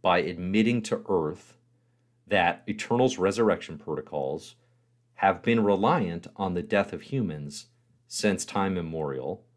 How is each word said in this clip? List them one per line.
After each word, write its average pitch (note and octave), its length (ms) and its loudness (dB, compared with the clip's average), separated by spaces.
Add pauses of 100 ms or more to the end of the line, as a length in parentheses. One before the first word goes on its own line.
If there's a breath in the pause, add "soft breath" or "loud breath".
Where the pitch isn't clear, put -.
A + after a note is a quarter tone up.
by F2+ 160 4
admitting F#2+ 640 2
to - 260 -4
Earth D#2+ 480 -2 (680)
that F2 420 2
Eternals' A#2+ 500 0
resurrection F#2+ 600 2
protocols D2 800 -6 (600)
have G2 260 2
been A2+ 220 2
reliant G2+ 640 2 (100)
on F#2+ 180 -4
the F2 80 -2
death G2+ 300 0
of - 100 -10
humans D#2 640 -6 (400)
since - 380 0
time G2 340 0
immemorial. D#2 680 -6 (120)